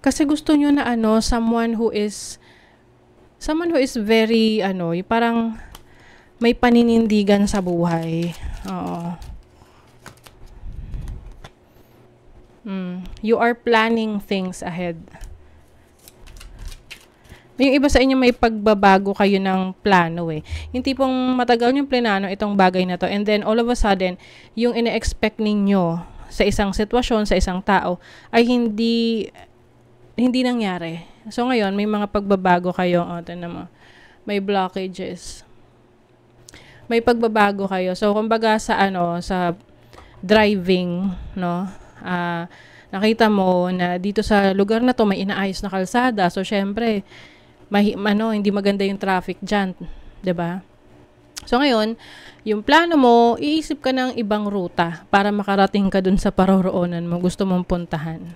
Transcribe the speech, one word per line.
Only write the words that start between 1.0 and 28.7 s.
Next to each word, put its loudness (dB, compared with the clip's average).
someone 0
who 0
is, -6
someone -2
who 0
is 0
very, 2
ano, -2
yung -6
parang 0
may 2
paninindigan 4
sa -2
buhay. -2
Oo. -8
Mm. -8
You 2
are 2
planning 0
things -6
ahead. -8
Yung 4
iba 2
sa 4
inyo, 4
may 4
pagbabago 4
kayo 2
ng -2
plano 2
eh. -6
Yung -4
tipong -2
matagal 2
yung 0
plinano 0
itong -2
bagay 4
na -2
to. -2
And -2
then, 0
all 2
of 0
a 0
sudden, 0
yung 0
ina-expect -2
ninyo 0
sa 0
isang 0
sitwasyon, 0
sa 2
isang -2
tao, 0
ay 4
hindi, 0